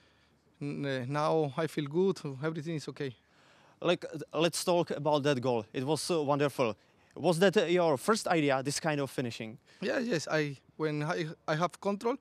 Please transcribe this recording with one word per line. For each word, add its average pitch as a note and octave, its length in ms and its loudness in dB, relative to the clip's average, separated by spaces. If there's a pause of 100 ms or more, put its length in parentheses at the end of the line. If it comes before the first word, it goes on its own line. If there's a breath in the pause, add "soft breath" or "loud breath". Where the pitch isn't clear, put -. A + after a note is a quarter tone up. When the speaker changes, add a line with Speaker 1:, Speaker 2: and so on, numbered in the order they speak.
(600 soft breath)
Speaker 1:
n-, D3 260 -6
eh, C3 200 -2
now D3+ 500 0
I E3 120 -2
feel D3+ 180 -6
good. F3+ 340 0 (220)
Everything D#3+ 320 -6
is D3+ 140 -8
okay. C3+ 260 -8 (680 soft breath)
Speaker 2:
Like, E3+ 220 0 (300)
let's D#3+ 280 0
talk F3 280 2
about D3 320 2
that C3+ 180 2
goal. A#2+ 320 0
It C3 140 -4
was D3+ 160 0
so E3 200 0
wonderful. C#3 540 2 (380 soft breath)
Was D#3+ 240 2
that, F#3+ 180 6
uh, G3 80 6
your E3 320 4
first - 320 0
idea, C#3 340 4
this C#3+ 160 -2
kind D3+ 220 0
of C3+ 100 -2
finishing? A#2 460 -6 (240 soft breath)
Speaker 1:
Yeah, C4+ 200 -2
yes. A#3 300 -2
I, D3+ 280 -2 (180)
when D3+ 260 -2
I, E3+ 220 -4 (240)
I D#3+ 60 0
have E3 260 -2
control, G#3 400 -2